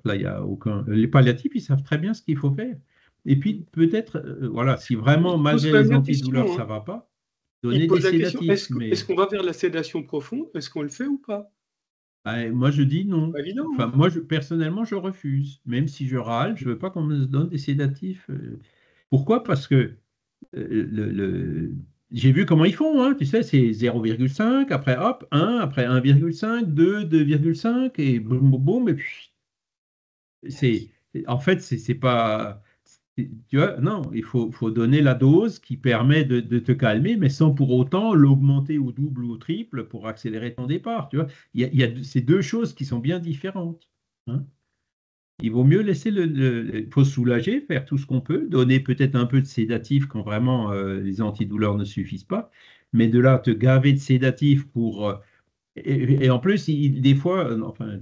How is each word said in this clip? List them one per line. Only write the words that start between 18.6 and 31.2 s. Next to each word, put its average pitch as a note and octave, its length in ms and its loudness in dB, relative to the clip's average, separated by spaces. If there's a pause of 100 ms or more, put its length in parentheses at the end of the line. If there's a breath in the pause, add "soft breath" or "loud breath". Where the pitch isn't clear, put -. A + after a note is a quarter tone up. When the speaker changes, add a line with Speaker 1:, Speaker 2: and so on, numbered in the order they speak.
Speaker 1:
pourquoi ? C#3+ 340 2
Parce D#3+ 240 -4
que, C#3+ 80 2 (800)
euh, A2 360 -4
le, G#2+ 200 -4
le, F2+ 640 -4 (360)
j'ai C3 220 4
vu F3 120 2
comment D#3+ 200 4
ils G3 100 4
font, D4+ 280 2
hein, C4+ 120 2
tu D#3+ 100 -4
sais, A3 180 0
c'est B2+ 300 2
zéro A#2 280 -2
virgule A2+ 280 0
cinq, B3+ 420 0
après, C3+ 260 0
hop, A3 340 -2
un, F#3+ 280 0
après C#3 260 -2
un B2+ 160 2
virgule C#3+ 320 4
cinq, A3+ 400 -4
deux, F#3 320 2
deux D#3+ 180 2
virgule D3+ 320 0
cinq, B3 440 -2
et C3 200 0
boum, B2+ 320 2
boum, B2+ 120 2
boum, A3 260 2
et D3+ 60 0
puis, - 380 -14 (1160)
c'est, B2 400 0 (380)